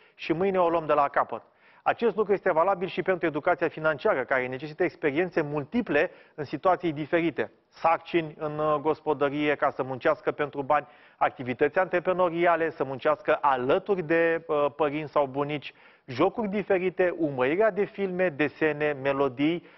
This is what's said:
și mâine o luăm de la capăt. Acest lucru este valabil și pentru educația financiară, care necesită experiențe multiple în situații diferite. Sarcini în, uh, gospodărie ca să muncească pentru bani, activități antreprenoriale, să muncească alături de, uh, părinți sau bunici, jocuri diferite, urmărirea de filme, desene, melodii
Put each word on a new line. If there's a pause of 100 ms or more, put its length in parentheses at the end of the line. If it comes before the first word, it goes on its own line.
(140)
și
mâine
o
luăm
de
la
capăt. (400)
Acest
lucru
este
valabil
și
pentru
educația
financiară,
care
necesită
experiențe
multiple (240)
în
situații
diferite. (160)
Sarcini
în,
uh,
gospodărie
ca
să
muncească
pentru
bani, (300)
activități
antreprenoriale,
să
muncească
alături
de,
uh, (100)
părinți
sau
bunici, (320)
jocuri
diferite,
urmărirea
de
filme,
desene,
melodii (120)